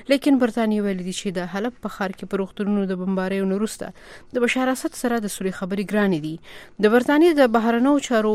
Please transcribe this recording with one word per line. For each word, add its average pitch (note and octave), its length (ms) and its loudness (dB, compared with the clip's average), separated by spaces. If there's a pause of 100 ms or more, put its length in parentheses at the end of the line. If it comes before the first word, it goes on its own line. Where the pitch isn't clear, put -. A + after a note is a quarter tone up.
(120)
لیکن C#4 300 4
برتانیه G#3+ 440 0
ویلي F#3 220 -4
دي F#3 40 -6
چې F#3 260 -8
د F3 160 -6
حلب A3+ 280 -6
په G#3 120 -8
ښار G3 200 -6
کې - 180 -14
په G3 100 -2
روغتونونو G3+ 500 -2
د F3+ 80 -4
بمباریو F#3+ 500 -2
نه F#3+ 80 -2
وروسته - 320 -6 (460)
د A#3+ 80 2
بشار B3+ 280 0
اسد C#4+ 280 -6
سره A#3 180 -2
د G#3 160 -6
سولې F#3+ 240 -4
خبرې G3 320 -4
ګرانې G3 340 2
دي. D#3 100 -6 (520)
د G#3+ 80 6
برتانیې D4 460 6
د A#3+ 160 6
بهرنیو A#3 500 2
چارو A3 280 2